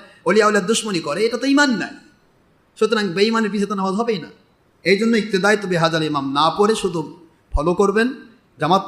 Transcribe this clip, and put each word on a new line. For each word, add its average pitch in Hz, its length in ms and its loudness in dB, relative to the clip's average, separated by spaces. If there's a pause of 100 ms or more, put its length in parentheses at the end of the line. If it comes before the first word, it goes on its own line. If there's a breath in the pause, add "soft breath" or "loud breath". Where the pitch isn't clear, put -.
(260 loud breath)
অলিয়া 208 220 4
উলিয়ার 208 180 2
দুশমনী 214 340 -2
করে, 156 260 -2
এটা 233 120 -2
তো 254 80 -6
ঈমান 277 240 4
নাই। 170 260 -4 (840)
সুতরাং 214 280 0
বেঈমানের 214 440 -2
পিছে 202 140 -2
তো 202 100 -8
নামাজ 190 180 -4
হবেই 220 260 -4
না। 147 100 -14 (540)
এই 196 140 2
জন্য 226 200 2
ইক্তেদায় 202 400 2
তো 208 100 -8
বেহাজাল 165 360 0
ইমাম 139 300 -2
না 151 160 2
পড়ে 208 260 2
শুধু 165 420 -6 (340)
ফলো 156 220 0
করবেন, 208 400 2 (460)
জামাত 175 280 2